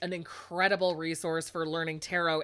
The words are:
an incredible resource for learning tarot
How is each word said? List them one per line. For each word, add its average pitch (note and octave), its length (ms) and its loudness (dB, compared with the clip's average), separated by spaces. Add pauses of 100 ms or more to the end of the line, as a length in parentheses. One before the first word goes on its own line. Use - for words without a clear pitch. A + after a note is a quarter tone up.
an F3+ 100 -2
incredible F3+ 840 2
resource D#3+ 560 -2
for E3 160 -2
learning D#3+ 320 -2
tarot E3 440 2